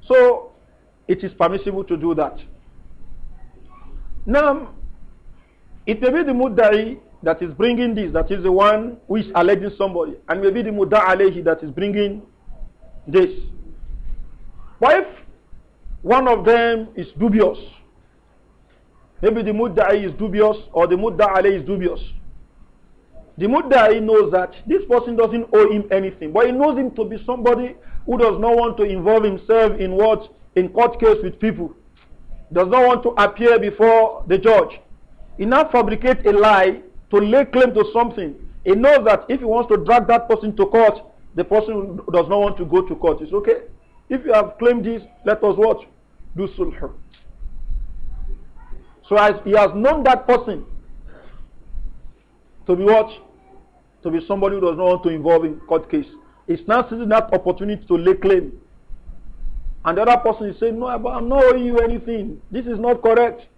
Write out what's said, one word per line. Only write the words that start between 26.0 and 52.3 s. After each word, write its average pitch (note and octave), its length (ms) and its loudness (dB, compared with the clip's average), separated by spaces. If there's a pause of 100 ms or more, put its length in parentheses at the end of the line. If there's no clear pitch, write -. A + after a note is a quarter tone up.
but G#3+ 140 2
he B3+ 60 0
knows C4+ 260 0
him C4 180 -4
to A3 80 -4
be G3+ 220 -8
somebody A#3+ 500 -2 (300)
who A#3+ 120 -2
does A3 220 2
not A#3 160 2
want A#3 220 0
to G#3+ 60 0
involve G3+ 400 2
himself G#3+ 560 2
in F#3 140 -4
what? G#3+ 380 0 (240)
In F#3 140 0
court A#3+ 300 0
case A3 220 4
with - 180 -10
people. F3+ 340 -4 (800)
Does F3 160 2
not B3 200 4
want B3 160 2
to A#3 60 0
appear A3+ 500 2
before A3 680 2
the F#3+ 100 2
judge. G#3 420 2 (580)
He F#3+ 80 -6
now C4+ 240 2
fabricates A#3 560 0
a G#3 60 4
lie G3+ 500 4 (300)
to G3+ 60 4
lay A3 280 4
claim B3 300 2
to G#3+ 180 2
something. A3+ 420 -2 (300)
He F#3 60 2
knows B3 340 6
that G#3 240 2
if C4 100 -2
he B3+ 60 -8
wants A#3 240 0
to G#3 160 4
drag A#3+ 220 4
that A#3 200 4
person G#3+ 280 -2
to G3 100 2
court, A3 340 4 (360)
the E3+ 80 -2
person G3+ 540 -2 (140)
does E3 160 2
not G3+ 120 0
want G3+ 180 0
to F3+ 80 -6
go E3+ 220 2
to D#3+ 80 -6
court. D#3+ 260 -2
It's D#3 120 -12
okay. G#3 300 0 (460)
If C4 160 -6
you B3 80 0
have G#3 240 0
claimed A#3+ 280 0
this, A3+ 180 -8 (220)
let G#3+ 180 -2
us G3+ 120 2
what? G#3+ 260 2 (540)
Do F#3 120 -6 (100)
sulh. D#3+ 340 -6 (2250)
So G3+ 80 0
as G#3 180 4 (100)
he G3 80 -4
has G#3 240 4
known C4+ 300 0
that B3+ 220 2
person A#3 380 0 (2000)